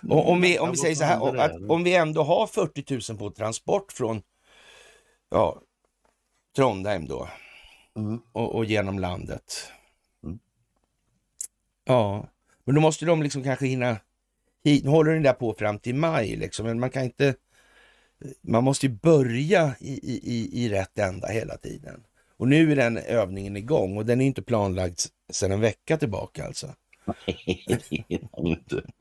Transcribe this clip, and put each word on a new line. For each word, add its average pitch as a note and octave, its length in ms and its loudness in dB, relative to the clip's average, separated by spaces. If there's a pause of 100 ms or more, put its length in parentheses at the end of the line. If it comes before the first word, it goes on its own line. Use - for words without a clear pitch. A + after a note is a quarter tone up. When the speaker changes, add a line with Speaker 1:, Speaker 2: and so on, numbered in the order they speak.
Speaker 1:
Och - 220 4
om F3+ 100 4
vi, F3+ 180 4
om D#3+ 80 0
Speaker 2:
vad F3 40 -2
Speaker 1:
vi F3 60 -4
Speaker 2:
som - 60 -2
Speaker 1:
säger D#3+ 140 0
så D3+ 80 0
här, D3+ 140 2
Speaker 2:
händer B2 180 0
Speaker 1:
och B2+ 80 4
att E3 160 2
Speaker 2:
där. G#2 100 -2
Speaker 1:
om E3+ 140 2
vi F3+ 120 2
ändå D#3 260 2
har F#3 240 2
fyrtiotusen C#3 720 -4
på G#2 120 -6
transport C3 600 -4
från, A2 300 -4 (1080)
ja, F2+ 320 2 (920)
Trondheim G2 500 0
då, B1+ 220 -8 (680)
Speaker 2:
Mm. A2 240 -4 (120)
Speaker 1:
och, A2+ 220 -4
och A2+ 100 -2
genom G2+ 340 -2
landet. - 720 -8 (520)
Speaker 2:
Mm. E2+ 140 -10 (1500)
Speaker 1:
Ja, G#2+ 440 0 (360)
men C3 100 2
då D3+ 60 6
måste D#3 260 2
de D#3+ 160 2
liksom C#3 200 -4
kanske C3+ 240 -2
hinna B2 300 0 (680)
hit. D3 200 6
Nu C3+ 60 0
håller D#3 220 6
den D#3+ 100 2
där C3 100 6
på A2+ 220 -2
fram G#2 240 -2
till A#2+ 160 -6
maj, C3+ 420 0
liksom, G#2+ 300 -6
men A#2 140 -2
man B2 100 -2
kan C3+ 140 -4
inte, C3+ 300 0 (1080)
man A#2 240 2
måste C3+ 220 2
ju B2+ 60 0
börja C#3+ 880 4
i, C#3 120 -10
i, B2+ 320 -6
i, A#2 400 -4
i A#2 40 0
rätt G2 300 -2
ända F#2+ 300 -2
hela G2+ 280 -6
tiden. - 480 -14 (320)
Och A#2+ 120 0
nu D#3 240 6
är C#3 40 4
den A#2 200 2
övningen G2 600 -2
igång G#2 400 -2
och A2 100 -4
den A#2+ 140 2
är C3+ 60 4
inte C3+ 160 -2
planlagd F#2 560 0
s-, - 100 -4 (220)
sedan F#2+ 220 0
en G#2 80 0
vecka A2+ 360 0
tillbaka, C3 500 -6
alltså. - 280 -12 (320)
Speaker 2:
<laughs> - 400 -6 (920)
Inte. - 460 -2 (180)